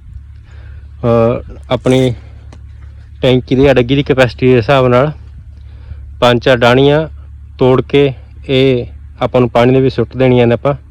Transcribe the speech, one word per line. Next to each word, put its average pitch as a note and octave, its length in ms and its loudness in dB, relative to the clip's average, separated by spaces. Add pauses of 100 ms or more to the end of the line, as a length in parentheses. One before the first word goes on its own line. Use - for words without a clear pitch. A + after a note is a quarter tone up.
(1040)
ਅਹ, A#2 500 0 (160)
ਆਪਣੀ B2+ 440 0 (1080)
ਟੈਂਕੀ B2+ 320 0
ਦੀ, C3+ 200 4
ਡੱਗੀ B2 200 0
ਦੀ C#3+ 80 0
ਕਪੈਸਿਟੀ C3 460 0
ਦੇ B2+ 80 4
ਹਿਸਾਬ B2+ 300 2
ਨਾਲ B2+ 260 2 (1080)
ਪੰਜ A#2+ 220 2
ਚਾਰ B2+ 160 2
ਟਾਹਣੀਆਂ C#3 500 2 (500)
ਤੋੜ B2+ 240 2
ਕੇ C#3+ 300 0 (360)
ਇਹ C3 380 0 (340)
ਆਪਾਂ B2+ 200 0
ਨੂੰ B2 100 0
ਪਾਣੀ A#2+ 240 2
ਦੇ C3+ 60 2
ਵਿੱਚ C3 140 0
ਸੁੱਟ A#2 220 -6
ਦੇਣੀਆਂ B2 300 2
ਨੇ A#2 80 2
ਆਪਾਂ C#3 200 -2 (160)